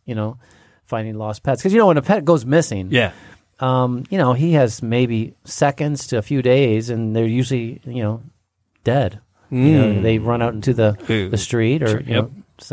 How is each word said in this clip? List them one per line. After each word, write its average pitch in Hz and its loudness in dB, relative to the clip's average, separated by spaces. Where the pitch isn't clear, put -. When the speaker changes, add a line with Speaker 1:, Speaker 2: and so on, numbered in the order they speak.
Speaker 1:
you 120 -8
know, 110 -4
finding 110 -8
lost 107 -8
pets. 135 -2
'Cause, 190 0
you 220 4
know, 208 6
when 160 6
a 135 -2
pet 190 2
goes 143 2
missing, 123 0
Speaker 2:
Yeah. 117 2
Speaker 1:
um, 127 -2
you 196 -2
know, 131 2
he 160 0
has 131 2
maybe 117 -2
seconds 147 -2
to 123 -2
a 104 -2
few 135 -2
days, 123 2
and 113 -2
they're 113 2
usually, 120 -2
you 123 -8
know, 110 -4
dead. 120 0
You 135 4
know, 127 6
Speaker 2:
Mm. 101 0
Speaker 1:
they 113 2
run 117 0
out 117 0
into 110 -2
the, 107 2
Speaker 2:
Ooh. 104 0
Speaker 1:
the 107 -2
street, 120 0
or, 123 0
Speaker 2:
Sure. 107 0
Speaker 1:
you 120 -6
know, 120 2
Speaker 2:
Yep. 117 -4
Speaker 1:
s-, - -14